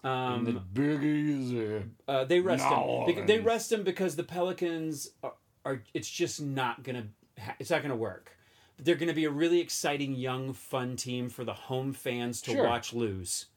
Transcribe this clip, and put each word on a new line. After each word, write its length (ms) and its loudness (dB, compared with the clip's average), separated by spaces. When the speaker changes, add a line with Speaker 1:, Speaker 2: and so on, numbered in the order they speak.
Speaker 1:
Um, 440 0
Speaker 2:
In 80 2
the 40 -4
Big 440 0
Easy. 800 0
Speaker 1:
uh, 160 2
they 160 6
rest 280 4
Speaker 2:
New 80 6
Speaker 1:
him. 300 2
They, 100 6
they 60 -2
Speaker 2:
Orleans. 240 4
Speaker 1:
rest 280 2
him 100 2
because 320 0
the 80 -2
Pelicans 840 -2
are, 100 -6
are. 180 -4
It's 160 -6
just 320 -2
not 420 -2
gonna 240 -6
ha-, 220 -8
it's 100 -8
not 120 4
gonna 160 -2
work. 340 -4
But 80 -14
they're 100 6
gonna 180 0
be 120 2
a 40 2
really 300 4
exciting, 560 0
young, 380 -2
fun 420 -4
team 320 -4
for 160 -10
the 100 -2
home 380 -4
fans 520 -4
to 80 -4
Speaker 2:
Sure. 120 2
Speaker 1:
watch 300 2
lose. 640 -4